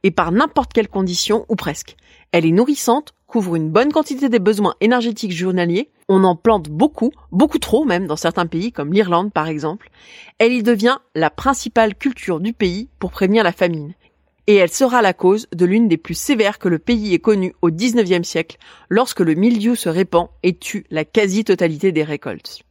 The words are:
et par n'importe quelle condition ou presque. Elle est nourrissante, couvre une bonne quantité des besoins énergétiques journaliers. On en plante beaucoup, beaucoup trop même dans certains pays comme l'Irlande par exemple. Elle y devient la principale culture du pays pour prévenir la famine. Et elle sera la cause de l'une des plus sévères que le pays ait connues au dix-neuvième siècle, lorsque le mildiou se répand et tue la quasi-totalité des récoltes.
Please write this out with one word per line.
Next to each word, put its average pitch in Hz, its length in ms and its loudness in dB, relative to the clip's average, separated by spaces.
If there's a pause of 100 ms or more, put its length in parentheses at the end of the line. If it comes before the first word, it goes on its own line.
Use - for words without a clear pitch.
et 196 60 4
par 165 220 2
n'importe 269 400 0
quelle 214 160 0
condition 190 600 -2
ou 226 40 0
presque. - 420 -8 (360)
Elle 165 140 2
est 160 40 4
nourrissante, 247 640 0 (140)
couvre 185 280 -2
une 160 140 -2
bonne 254 220 2
quantité 285 360 -2
des 226 120 2
besoins 202 400 0
énergétiques 226 520 0
journaliers. 180 580 -2 (180)
On 190 160 4
en 180 120 4
plante 196 320 0
beaucoup, 226 440 0 (180)
beaucoup 262 280 2
trop 262 260 0
même 185 220 0
dans 151 100 -4
certains 170 300 -2
pays 180 260 -6
comme 147 200 -6
l'Irlande 190 400 0
par 156 140 -2
exemple. 160 420 -8 (500)
Elle 233 140 2
y 247 120 -2
devient 240 340 2 (160)
la 156 160 0
principale 226 640 0
culture 190 460 -4
du 214 120 -4
pays 202 360 -4 (100)
pour 185 140 -8
prévenir 208 320 2
la 175 80 2
famine. 170 420 -4 (540)
Et 208 80 8
elle 180 140 4
sera 247 300 2
la 190 140 2
cause 202 400 2
de 175 100 0
l'une 214 240 2
des 165 80 2
plus - 180 -10
sévères 214 440 -2
que 190 100 -4
le 160 120 0
pays 214 340 -2
ait 156 60 0
connues 196 420 0
au 175 80 2
dix-neuvième 185 540 0
siècle, - 340 -8 (300)
lorsque 240 320 -2
le 160 140 2
mildiou 220 420 0
se - 120 -6
répand 175 400 0 (140)
et 180 160 0
tue - 320 -12
la 156 140 -4
quasi-totalité 190 880 0
des 156 120 0
récoltes. - 680 -10